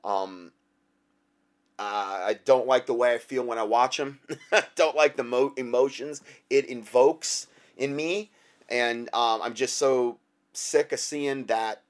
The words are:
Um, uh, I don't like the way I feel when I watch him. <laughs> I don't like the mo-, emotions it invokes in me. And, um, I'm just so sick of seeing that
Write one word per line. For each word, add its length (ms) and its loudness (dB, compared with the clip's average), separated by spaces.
Um, 480 -4
uh, 40 -6
I 180 -2
don't 220 4
like 180 2
the 80 -2
way 200 2
I 40 0
feel 260 -6
when 160 -4
I 40 -2
watch 360 2
him. 200 -8
<laughs> 160 -10
I 120 4
don't 200 2
like 200 4
the 80 -4
mo-, 340 0
emotions 640 -2
it 160 2
invokes 840 0
in 200 -4
me. 360 -6
And, 440 -2
um, 280 2
I'm 120 -4
just 240 -4
so 400 0
sick 380 -2
of 80 -6
seeing 460 -6
that 440 -4